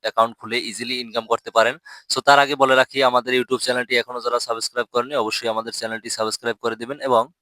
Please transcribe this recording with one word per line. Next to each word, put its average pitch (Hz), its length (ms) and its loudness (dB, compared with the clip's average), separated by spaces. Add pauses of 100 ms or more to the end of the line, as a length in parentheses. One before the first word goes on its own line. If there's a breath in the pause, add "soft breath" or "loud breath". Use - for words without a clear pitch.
অ্যাকাউন্ট 113 360 0
খুলে 113 180 -4 (120)
ইজিলি 117 340 -8
ইনকাম 113 280 -6
করতে 113 240 -4
পারেন। 113 180 4 (380 loud breath)
So - 140 -2
তার 143 180 8
আগে 139 180 -2
বলে 131 180 4
রাখি, - 180 2 (120)
আমাদের 123 280 0
YouTube 123 280 -2
চ্যানেলটি 123 360 -2
এখনো 123 220 -8
যারা 120 140 0 (100)
সাবস্ক্রাইব 117 460 -4
করেনি, 123 280 -2
অবশ্যই 110 320 -4
আমাদের 110 240 -6
চ্যানেলটি 113 400 -8
সাবস্ক্রাইব 110 460 -4
করে 113 160 -2
দিবেন 127 180 -10 (100)
এবং 117 140 4 (180)